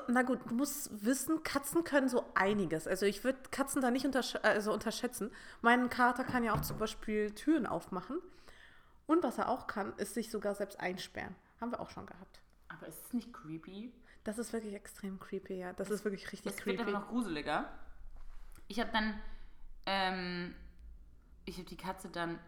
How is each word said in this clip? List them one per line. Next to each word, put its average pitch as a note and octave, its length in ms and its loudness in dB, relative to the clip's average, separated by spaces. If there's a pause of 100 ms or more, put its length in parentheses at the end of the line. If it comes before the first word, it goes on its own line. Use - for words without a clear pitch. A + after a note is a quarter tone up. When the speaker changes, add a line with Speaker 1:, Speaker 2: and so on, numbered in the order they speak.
Speaker 1:
na B3 160 6
gut, B3 160 4 (100)
du A#3 60 -2
musst A#3 500 0
wissen, D4 380 4
Katzen D4+ 400 2
können C#4 260 4
so B3 160 4 (100)
einiges. F#3+ 520 4
Also, F#3+ 180 2
ich G3+ 200 2
würd C4 260 -2
Katzen C4+ 320 2
da B3 80 6
nicht C4 160 2
untersch-, C4 360 2
also G#3+ 300 4
unterschätzen. A3 600 -2 (280)
Mein A#3+ 300 8
Kater B3 340 4
kann B3 200 2
ja A3 100 4
auch - 60 4
zum G#3 180 -2
Beispiel G#3+ 540 0
Türen D4 340 4
aufmachen. - 540 -2 (840)
Und E4 160 6
was A#3+ 160 0
er G#3 100 2
auch B3+ 180 0
kann, G#3+ 300 -2
ist - 180 -4
sich A3+ 160 -2
sogar G3+ 240 0
selbst G3+ 260 -4
einsperren. - 540 -6 (260)
Haben A#3+ 120 -2
wir - 80 -4
auch - 100 -6
schon - 160 -10
gehabt. - 340 -18 (280)
Speaker 2:
Aber - 180 -12
ist - 200 -12
es - 60 -8
nicht A#3 200 -4
creepy? F#3 600 -10 (320)
Speaker 1:
Das G#3+ 140 -2
ist A#3 140 -6
wirklich G#3+ 220 -4
extrem G3 460 -10
creepy, F#3+ 380 -6
ja. F3+ 140 -6
Das F3+ 160 -4
Speaker 2:
Es, G#3 80 0
Speaker 1:
ist - 80 -8
wirklich G3 280 -4
richtig G3 200 -6
Speaker 2:
es - 140 -8
wird F#3 120 2
Speaker 1:
creepy. G#3+ 120 0
Speaker 2:
aber G3+ 100 0
noch - 80 -8
gruseliger. F3+ 600 0 (1000)
Ich A3 120 0
hab A3 120 0
dann, G#3+ 220 4 (720)
ähm, F3+ 680 2 (920)
ich F#3 140 -8
hab E3+ 80 -10
die F3 100 -10
Katze F#3 320 -6
dann E3+ 400 -2